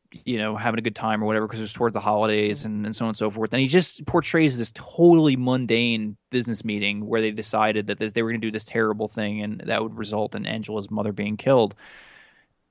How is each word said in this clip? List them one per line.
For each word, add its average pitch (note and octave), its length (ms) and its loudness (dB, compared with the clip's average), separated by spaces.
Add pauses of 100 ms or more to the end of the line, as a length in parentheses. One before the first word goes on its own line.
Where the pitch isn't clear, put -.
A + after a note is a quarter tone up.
(260)
you B2 120 -2
know, G#2+ 180 -2
having A2+ 220 -2
a A2 40 -2
good A2 140 -2
time A2 260 -2
or G#2+ 40 0
whatever A2 220 0
'cause A2 100 -10
it A2 40 -6
was G#2+ 120 -8
towards A#2 200 0
the G#2 60 -4
holidays G#2+ 680 2
and, G#2+ 200 -4
and G#2+ 100 -6
so A#2+ 100 -4
on A2+ 40 -2
and G#2+ 60 -6
so G#2+ 140 -2
forth." A2 240 -4
And B2+ 60 2
he C3+ 80 2
just D#3+ 380 2
portrays D#3 520 2
this A2+ 160 -4
totally E3 640 6
mundane A#2 800 0 (140)
business A#2 340 -2
meeting G#2 420 -2
where A2+ 160 0
they A2 100 2
decided G#2+ 560 0
that G#2 100 -2
this, A2 140 -4
they A#2 100 0
were A2+ 80 -2
gonna A#2 100 -4
do A2 100 -2
this G#2+ 140 -6
terrible G#2+ 440 -2
thing G#2+ 340 -4
and G#2 240 -6
that A2 160 0
would A2+ 140 -8
result G#2+ 380 -4
in G2+ 120 -6
Angela's G#2+ 440 -6
mother G#2+ 220 -2
being G#2 260 -4
killed. A#2+ 360 4 (960)